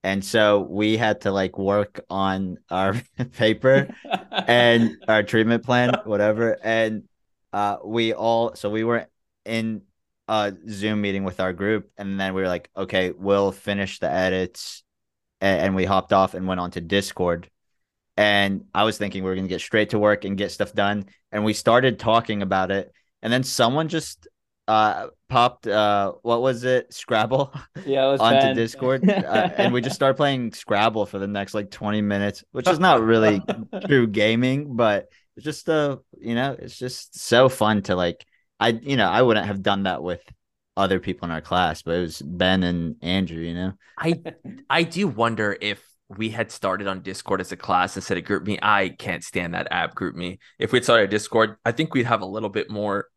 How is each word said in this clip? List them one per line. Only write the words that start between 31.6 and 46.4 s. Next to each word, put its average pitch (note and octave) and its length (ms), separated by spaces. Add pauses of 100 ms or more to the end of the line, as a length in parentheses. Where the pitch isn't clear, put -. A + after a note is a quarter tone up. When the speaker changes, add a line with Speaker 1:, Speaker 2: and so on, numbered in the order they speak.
Speaker 1:
twenty G#2+ 300
minutes, G2+ 500
which B2+ 160
is E3+ 100
not D3+ 240
really G#2+ 400 (220)
Speaker 2:
<laughs> - 220
Speaker 1:
true B2+ 200
gaming, A#2+ 720
but G#2+ 320 (260)
it's A#2 100
just, D3 240
uh, D3 280 (240)
you A#2 160
know, C3 200
it's - 220
just - 400
so B2+ 300
fun G#2+ 340
to, F#2+ 140
like, F2 280 (380)
I, A2+ 60
you B2+ 280
know, G#2 120
I G#2 140
wouldn't A2 240
have G2 160
done G2 220
that F#2 180
with F2 200 (540)
other F#2+ 240
people F#2 240
in E2+ 80
our D#2+ 80
class, F2 400
but E2 160
it F2+ 40
was E2 200
Ben F2+ 420
and E2+ 380
Andrew, E2+ 420
you E2+ 120
know? F#2 180 (260)
Speaker 3:
I, E3 220 (480)
I E3 140
do E3+ 260
wonder G#2+ 500
if G2+ 240 (280)
we G#2+ 180
had A2 240